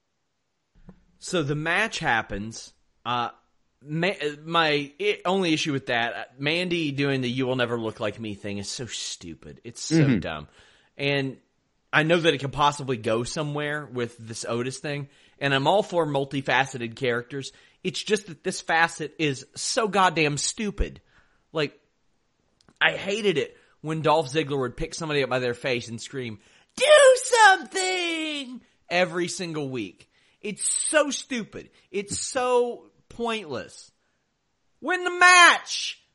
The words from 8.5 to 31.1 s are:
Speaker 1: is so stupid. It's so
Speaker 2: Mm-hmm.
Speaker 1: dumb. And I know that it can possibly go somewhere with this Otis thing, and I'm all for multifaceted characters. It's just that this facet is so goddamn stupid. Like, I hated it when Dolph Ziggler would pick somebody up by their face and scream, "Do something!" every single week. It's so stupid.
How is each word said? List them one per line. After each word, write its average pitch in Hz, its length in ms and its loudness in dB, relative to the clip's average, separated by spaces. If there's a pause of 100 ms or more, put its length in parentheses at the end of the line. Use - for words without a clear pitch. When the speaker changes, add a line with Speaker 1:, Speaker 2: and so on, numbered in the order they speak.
Speaker 1:
is 98 100 -8
so 120 200 -10
stupid. - 760 -12
It's - 200 -14
so 156 140 0
Speaker 2:
Mm-hmm. 135 220 4
Speaker 1:
dumb. 78 280 -8 (500)
And 139 400 -2 (560)
I 143 80 6
know 160 160 4
that 165 160 4
it 135 60 -2
can 139 100 -4
possibly 139 480 0
go 113 260 0
somewhere 147 640 -6
with 120 320 -6
this 110 260 -12
Otis 123 360 -4
thing, 143 280 -6 (300)
and 139 160 0
I'm 139 140 2
all 196 160 4
for 175 240 0
multifaceted 135 880 -2
characters. 127 560 -4 (320)
It's - 180 -4
just 208 260 -2
that 160 160 -18
this 185 160 -6
facet 165 600 0
is 135 260 -2 (100)
so - 320 -2
goddamn 170 500 2
stupid. 117 640 -4 (540)
Like, 151 260 -4 (1040)
I 160 160 4
hated 202 400 0
it 120 180 -4 (240)
when 156 220 -6
Dolph 151 280 4
Ziggler 147 300 -2
would 123 160 -2
pick - 180 -8
somebody 147 300 -2
up 123 60 -2
by 127 100 0
their 123 140 -2
face 120 340 -4
and 117 140 -12
scream, 120 380 -10 (360)
"Do 494 100 2 (300)
something!" 349 1500 2 (280)
every 175 400 0
single 156 400 -6
week. 113 400 -8 (320)
It's - 280 -4 (200)
so 294 200 2
stupid. 226 600 -8 (200)